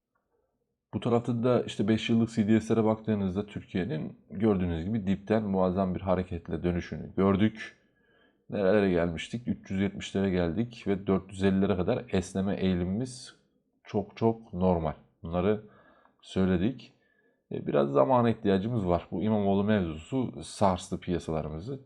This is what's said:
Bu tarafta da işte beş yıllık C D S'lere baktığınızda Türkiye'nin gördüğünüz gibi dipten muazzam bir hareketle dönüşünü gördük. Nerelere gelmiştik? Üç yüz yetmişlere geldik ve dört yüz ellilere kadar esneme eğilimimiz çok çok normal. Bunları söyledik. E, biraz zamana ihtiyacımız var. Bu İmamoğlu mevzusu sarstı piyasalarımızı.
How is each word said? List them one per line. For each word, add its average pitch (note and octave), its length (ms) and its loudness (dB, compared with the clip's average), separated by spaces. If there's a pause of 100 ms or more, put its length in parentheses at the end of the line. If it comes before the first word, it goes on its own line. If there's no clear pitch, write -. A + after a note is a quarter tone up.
(920)
Bu G#2 60 -4
tarafta A#2 440 0
da B2 200 2
işte - 240 -4
beş A2 220 2
yıllık A2+ 220 2
C G#2 160 0
D A2 140 6
S'lere A2 220 2
baktığınızda G#2 640 0
Türkiye'nin - 760 -6 (120)
gördüğünüz F#2 540 0
gibi G2+ 220 -4
dipten G#2+ 360 0
muazzam F#2 520 0
bir - 60 -6
hareketle F2+ 640 -2
dönüşünü E2+ 540 -4
gördük. G2 600 2 (720)
Nerelere G2 420 4
gelmiştik? E2+ 560 -2
Üç - 240 -6
yüz F#2+ 100 -2
yetmişlere G2 480 -2
geldik F2+ 580 -2
ve G2 200 -2
dört F#2+ 240 0
yüz F#2+ 120 -4
ellilere F#2+ 320 4
kadar F#2 340 0
esneme G2 460 -2
eğilimimiz F#2 800 -2 (480)
çok - 340 -6
çok A2+ 360 0
normal. F2 400 2 (300)
Bunları F2+ 400 0 (580)
söyledik. F#2 720 -2 (580)
E, - 160 -6
biraz C#3+ 240 2
zamana C3 380 4
ihtiyacımız G2+ 580 0
var. F2 240 0
Bu F#2 120 -4
İmamoğlu G2+ 400 2
mevzusu G2 800 -2
sarstı F#2 560 -2
piyasalarımızı. D#2+ 880 -6